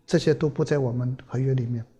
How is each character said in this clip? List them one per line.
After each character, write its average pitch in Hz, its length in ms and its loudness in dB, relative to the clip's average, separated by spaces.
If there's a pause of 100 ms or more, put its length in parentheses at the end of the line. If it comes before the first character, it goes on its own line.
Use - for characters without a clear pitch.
这 170 140 4
些 160 120 2
都 147 160 0
不 151 160 -2
在 147 140 0
我 127 140 0
们 127 340 -2
合 120 140 -4
约 135 160 2
里 123 100 0
面。 117 180 -4 (160)